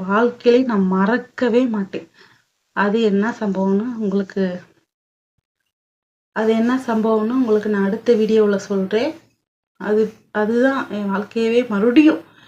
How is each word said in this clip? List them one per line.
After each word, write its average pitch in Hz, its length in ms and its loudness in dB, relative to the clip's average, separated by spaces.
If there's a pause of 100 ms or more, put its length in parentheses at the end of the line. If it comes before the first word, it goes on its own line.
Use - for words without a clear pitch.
வாழ்க்கையிலே 240 580 2
நான் 208 220 0
மறக்கவே 233 800 0
மாட்டேன். 202 440 -6 (640)
அது 202 300 -2
என்ன 208 380 0
சம்பவம்னு 196 460 -2 (120)
உங்களுக்கு, 190 640 -4 (1700)
அது 220 220 0
என்ன 240 340 0
சம்பவம்னு 220 420 0
உங்களுக்கு 220 400 0
நான் 202 140 0
அடுத்த 220 300 0
வீடியோவுல 214 420 2
சொல்றேன். 208 580 -2 (640)
அது, 214 360 -2 (180)
அதுதான் 240 580 0
என் 202 260 -4
வாழ்க்கையவே 226 520 0
மறுபடியும், 240 640 2 (140)